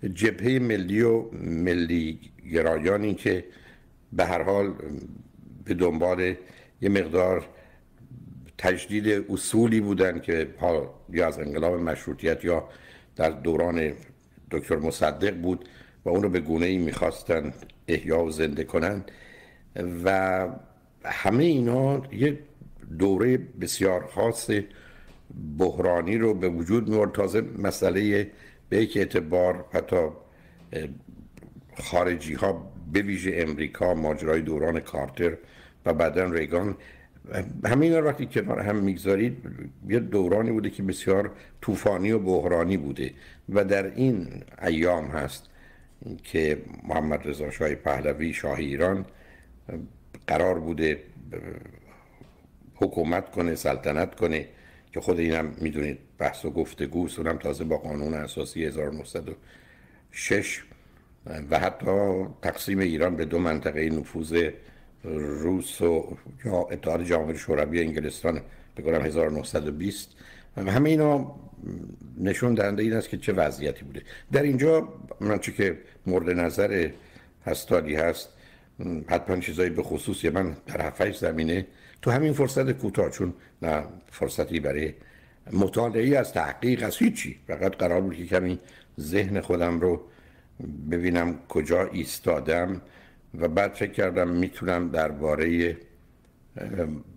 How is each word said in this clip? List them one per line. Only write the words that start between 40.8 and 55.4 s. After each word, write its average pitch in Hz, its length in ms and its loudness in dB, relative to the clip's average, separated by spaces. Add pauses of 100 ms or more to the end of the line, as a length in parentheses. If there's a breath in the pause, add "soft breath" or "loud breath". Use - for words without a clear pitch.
بسیار 95 480 2 (300 loud breath)
طوفانی 101 520 2
و 110 60 4
بحرانی 87 580 2
بوده 69 340 -4 (380 loud breath)
و 98 160 4
در 98 300 0
این 113 340 2 (340)
ایام 85 440 2
هست 73 380 -6 (800 soft breath)
که 78 380 0 (260)
محمد 76 400 0
رضا 73 220 -6
شاه 76 240 0
پهلوی، 73 580 -2
شاه 71 260 -4
ایران، 82 480 0 (1200 loud breath)
قرار 85 340 2
بوده 80 420 0 (1700 loud breath)
حکومت 87 560 0
کنه، 85 240 0
سلطنت 73 600 -2
کنه، 80 340 -2 (440 loud breath)
که - 80 -6
خود 87 200 0
اینم 80 400 0